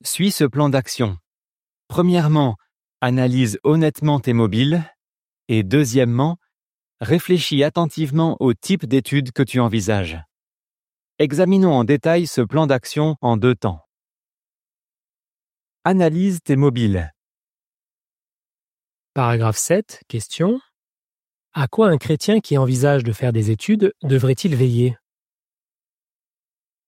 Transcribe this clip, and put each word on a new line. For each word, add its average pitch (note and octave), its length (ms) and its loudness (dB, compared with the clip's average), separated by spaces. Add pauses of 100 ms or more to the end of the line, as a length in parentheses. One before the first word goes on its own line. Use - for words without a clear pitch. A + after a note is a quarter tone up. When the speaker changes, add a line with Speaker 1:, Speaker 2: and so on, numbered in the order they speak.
Speaker 1:
suis F#3+ 280 -2
ce D#3 140 0
plan C#3+ 240 0
d'action. B2 480 -2 (720)
Premièrement, D3+ 680 2 (440)
analyse B2+ 640 0
honnêtement D3+ 560 0
tes B2 140 -2
mobiles. A#2 560 0 (600)
Et A2 140 0
deuxièmement, B2+ 760 0 (640)
réfléchis D#3 640 0
attentivement D#3 760 -2
au B2+ 140 2
type F#3 320 -4
d'études C3 460 -2
que C#3 120 0
tu B2 160 -2
envisages. G2+ 600 -2 (1000)
Examinons F3 540 2
en B2 100 4
détail D3+ 440 0
ce - 140 -2
plan C3+ 240 0
d'action D3 560 -2
en A#2+ 140 0
deux A#2 200 2
temps. F2 260 -6 (2000)
Analyse F3+ 600 0
tes C#3+ 120 0
mobiles. A#2 580 0 (2000)
Speaker 2:
Paragraphe A#2 440 0
sept, - 500 -4
question. F3+ 520 -4 (920)
À C#3 140 -2
quoi A3 220 2
un D#3+ 80 4
chrétien G3+ 440 0
qui C#3+ 180 0
envisage C3 440 2
de A#2 80 -2
faire A#2+ 220 -2
des A2 160 0
études G3+ 420 0 (120)
devrait-il C3+ 520 0
veiller ? B2 420 0 (1900)